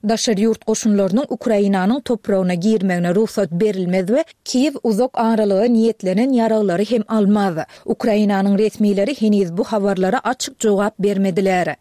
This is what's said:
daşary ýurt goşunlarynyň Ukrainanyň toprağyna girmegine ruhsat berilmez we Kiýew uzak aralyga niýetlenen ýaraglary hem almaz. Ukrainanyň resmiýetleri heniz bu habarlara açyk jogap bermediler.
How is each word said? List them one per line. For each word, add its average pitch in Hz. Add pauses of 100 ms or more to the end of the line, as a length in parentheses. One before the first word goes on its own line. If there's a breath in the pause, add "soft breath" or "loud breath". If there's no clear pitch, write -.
daşary 220
ýurt 220
goşunlarynyň 208
Ukrainanyň 202
toprağyna 190
girmegine 180
ruhsat 208
berilmez 185
we 262 (220 loud breath)
Kiýew 277
uzak 233
aralyga 220
niýetlenen 226
ýaraglary 214
hem 240
almaz. 202 (300 loud breath)
Ukrainanyň 202
resmiýetleri 208
heniz 196
bu 214
habarlara 196
açyk -
jogap 208
bermediler. 190